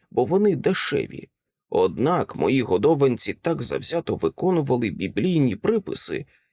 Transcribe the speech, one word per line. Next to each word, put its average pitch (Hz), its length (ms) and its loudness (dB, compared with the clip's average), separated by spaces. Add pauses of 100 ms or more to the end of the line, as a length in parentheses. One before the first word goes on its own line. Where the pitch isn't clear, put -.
(100)
бо 123 140 0
вони 190 320 2
дешеві. - 720 -2 (420)
Однак 113 680 0
мої 120 260 2
годованці 127 720 2
так 165 300 -2
завзято 127 540 -2
виконували 139 760 0
біблійні 127 680 0
приписи, - 680 -2 (260)